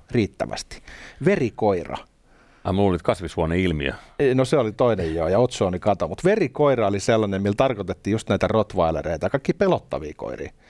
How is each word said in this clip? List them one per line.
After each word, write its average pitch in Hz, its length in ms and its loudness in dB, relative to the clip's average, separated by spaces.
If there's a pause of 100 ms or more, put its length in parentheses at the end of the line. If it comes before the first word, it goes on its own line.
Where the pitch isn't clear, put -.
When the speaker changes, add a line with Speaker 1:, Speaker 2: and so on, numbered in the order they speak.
(120)
Speaker 1:
riittävästi? - 680 -4 (440)
Veri-koira. 110 720 0 (680)
Speaker 2:
Ai, 95 100 -2
mulla 98 160 4
oli 87 140 2
kasvishuoneilmiö. 82 920 0 (260)
Speaker 1:
Ei, 131 160 4
no 131 100 4
se 156 120 0
oli 113 140 2
toinen 95 440 0
joo, 82 120 0
ja 95 120 2
otsonikato. 95 680 0
Mut 85 160 -8
verikoira 147 640 2
oli 101 120 0
sellainen, 101 420 0
millä 101 160 0
tarkoitettiin 101 540 -2
just 110 180 -2
näitä 98 180 2
rottweilereita, 82 840 0
kaikki - 240 -2
pelottavia - 640 -2
koiria. - 340 -10 (180)